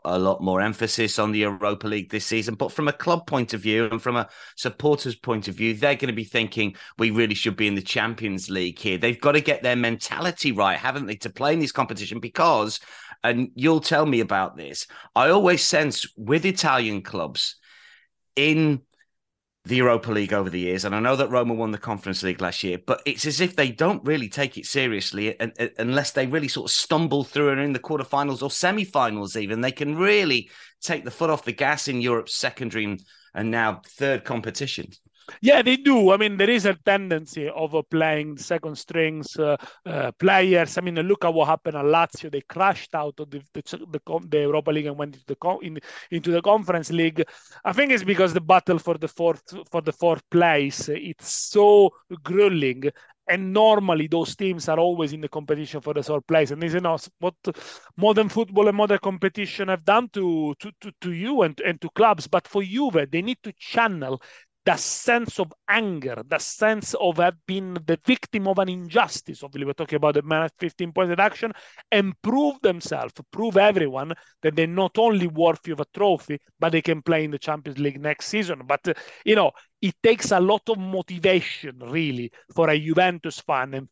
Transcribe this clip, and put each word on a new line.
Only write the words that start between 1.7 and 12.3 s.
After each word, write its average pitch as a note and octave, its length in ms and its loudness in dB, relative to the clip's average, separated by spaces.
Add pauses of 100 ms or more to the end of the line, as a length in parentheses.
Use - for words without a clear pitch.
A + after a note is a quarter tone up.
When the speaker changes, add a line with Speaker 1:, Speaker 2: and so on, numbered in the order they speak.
Speaker 1:
League G#2 240 -6
this G#2+ 160 -6
season. A2+ 300 -4
But C3 160 -4
from D3+ 160 -2
a C#3+ 60 0
club E3+ 340 -2
point B2+ 260 -4
of G#2+ 60 -6
view A2 320 0
and A2+ 100 -6
from B2 140 -2
a A2+ 140 -4 (260)
supporter's C3 640 -2
point G#2+ 320 -6
of F#2+ 40 -6
view, A2 200 -2
they're C#3 220 2
gonna B2+ 180 -4
be A2 100 -6
thinking, G#2+ 540 -2 (200)
"We A2+ 140 2
really G#2+ 240 2
should G2 220 -2
be G#2+ 100 2
in G2+ 80 0
the G2 60 -4
Champions G#2+ 680 -4
League F2+ 300 -4
here." F#2+ 180 -2
They've A#2 220 -2
gotta D3 220 2
get D3 220 -2
their B2 120 2
mentality B2 760 -4
right, G2 240 2
haven't C3 300 -6
they, G#2 100 -8
to G#2+ 120 -10
play C#3 240 -2
in E3 60 0
this D3 140 -2
competition? G#2+ 480 -4
Because, A#2 580 0 (420)